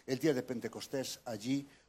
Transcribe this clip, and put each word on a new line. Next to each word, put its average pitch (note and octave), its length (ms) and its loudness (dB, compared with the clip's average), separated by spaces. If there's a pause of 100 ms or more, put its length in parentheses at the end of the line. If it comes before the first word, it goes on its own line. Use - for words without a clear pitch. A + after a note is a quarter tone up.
el C3 140 0
día D3 160 6
de B2 80 2
Pentecostés A#2 840 -4
allí B2 420 -2 (220)